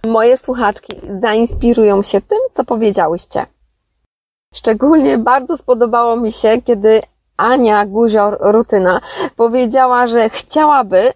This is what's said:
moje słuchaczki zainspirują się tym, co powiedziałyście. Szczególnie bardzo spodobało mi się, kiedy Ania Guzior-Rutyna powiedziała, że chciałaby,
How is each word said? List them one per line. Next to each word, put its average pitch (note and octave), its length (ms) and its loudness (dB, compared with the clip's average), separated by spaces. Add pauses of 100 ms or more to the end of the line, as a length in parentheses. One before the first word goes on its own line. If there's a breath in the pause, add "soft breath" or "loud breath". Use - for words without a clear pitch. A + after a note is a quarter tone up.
moje A3+ 300 2
słuchaczki B3 640 -6 (200)
zainspirują A3 840 2
się G3+ 180 -2
tym, G#4 180 -2 (140)
co - 120 -4
powiedziałyście. G3+ 840 -4 (1080)
Szczególnie C4+ 640 0
bardzo C4+ 400 -2
spodobało A#3 580 0
mi A3+ 160 -4
się, A#3 300 0
kiedy A3 400 2 (380)
Ania G#3+ 460 2
Guzior-Rutyna G3+ 1120 0 (360 loud breath)
powiedziała, B3 720 2
że A#3 240 0
chciałaby, B3+ 840 0